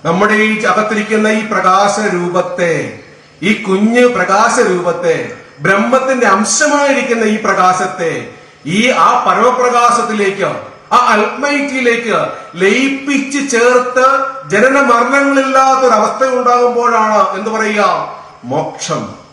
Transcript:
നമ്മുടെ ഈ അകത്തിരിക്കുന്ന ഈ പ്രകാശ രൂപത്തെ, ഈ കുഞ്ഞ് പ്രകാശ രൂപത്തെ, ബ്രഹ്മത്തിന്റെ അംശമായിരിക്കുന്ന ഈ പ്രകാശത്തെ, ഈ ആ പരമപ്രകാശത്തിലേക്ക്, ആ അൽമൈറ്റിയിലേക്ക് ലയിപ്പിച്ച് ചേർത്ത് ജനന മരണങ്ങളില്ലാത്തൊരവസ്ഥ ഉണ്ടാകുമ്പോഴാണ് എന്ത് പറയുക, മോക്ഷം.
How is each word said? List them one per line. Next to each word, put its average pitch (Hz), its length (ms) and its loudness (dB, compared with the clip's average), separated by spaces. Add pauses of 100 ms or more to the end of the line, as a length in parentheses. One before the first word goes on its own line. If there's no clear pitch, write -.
നമ്മുടെ 196 280 2
ഈ 214 300 0
അകത്തിരിക്കുന്ന 214 640 0
ഈ 214 180 0
പ്രകാശ 196 680 0
രൂപത്തെ, 175 880 -2 (440)
ഈ 208 100 0
കുഞ്ഞ് 214 520 2
പ്രകാശ 233 540 2 (100)
രൂപത്തെ, 165 680 -2 (240)
ബ്രഹ്മത്തിന്റെ 240 680 0
അംശമായിരിക്കുന്ന 247 1000 0
ഈ 214 180 0
പ്രകാശത്തെ, 180 880 -2 (320)
ഈ 214 240 0
ആ 185 380 2
പരമപ്രകാശത്തിലേക്ക്, 214 1200 0 (440)
ആ 233 40 4
അൽമൈറ്റിയിലേക്ക് 240 1200 0 (380)
ലയിപ്പിച്ച് 269 960 -2
ചേർത്ത് 247 540 2 (440)
ജനന 269 320 2
മരണങ്ങളില്ലാത്തൊരവസ്ഥ 262 1500 2
ഉണ്ടാകുമ്പോഴാണ് 240 1040 0
എന്ത് 214 120 -6
പറയുക, 208 340 -2 (600)
മോക്ഷം. 120 680 -6 (240)